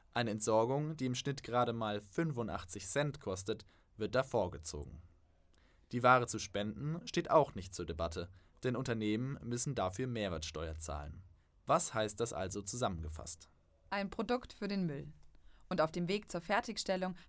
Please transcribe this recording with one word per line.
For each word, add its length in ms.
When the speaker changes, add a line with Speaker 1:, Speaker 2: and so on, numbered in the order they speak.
Speaker 1:
Eine 180
Entsorgung, 640
die 80
im 100
Schnitt 280
gerade 280
mal 300
fünfundachtzig 880
Cent 320
kostet, 440
wird 200
da 80
vorgezogen. 800
Die 120
Ware 240
zu 120
spenden 680
steht 240
auch 240
nicht 180
zur 120
Debatte, 440
denn 120
Unternehmen 640
müssen 320
dafür 320
Mehrwertsteuer 720
zahlen. 460
Was 280
heißt 260
das 140
also 280
zusammengefasst? 880
Speaker 2:
Ein 220
Produkt 420
für 140
den 180
Müll. 260
Und 120
auf 100
dem 160
Weg 220
zur 120
Fertigstellung 760